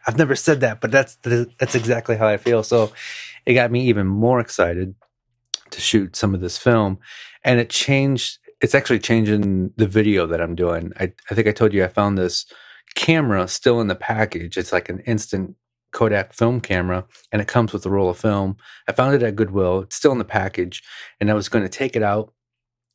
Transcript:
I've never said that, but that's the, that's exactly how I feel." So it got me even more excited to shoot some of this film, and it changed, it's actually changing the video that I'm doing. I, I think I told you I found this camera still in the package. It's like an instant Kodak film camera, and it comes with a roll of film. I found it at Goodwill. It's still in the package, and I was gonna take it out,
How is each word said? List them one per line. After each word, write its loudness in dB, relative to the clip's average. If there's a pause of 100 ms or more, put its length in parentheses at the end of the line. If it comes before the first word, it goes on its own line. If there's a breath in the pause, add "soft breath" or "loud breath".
I've -2
never 2
said 2
that, -2
but -2
that's 2
the, -2 (120)
that's 0
exactly -2
how 2
I 0
feel." 2
So 2 (540 loud breath)
it 2
got 2
me -2
even 2
more 2
excited -2 (760)
to -14
shoot 0
some 0
of -4
this -6
film, 2 (460 loud breath)
and 4
it -2
changed, 0 (200)
it's 2
actually 4
changing 2
the 2
video 2
that -2
I'm -4
doing. -2
I, -4 (160)
I -6
think 2
I 4
told 2
you 2
I 0
found 0
this -2 (480 loud breath)
camera 2
still 2
in 0
the 0
package. -4
It's -4
like -2
an -10
instant -4 (360)
Kodak 0
film 0
camera, -2 (260 soft breath)
and 0
it -4
comes 0
with -6
a -4
roll 2
of -4
film. -2 (300 loud breath)
I 0
found 2
it 4
at -2
Goodwill. 0
It's -12
still 4
in 0
the -4
package, -4 (400 loud breath)
and 2
I 4
was -2
gonna 0
take -4
it 0
out, 0 (640)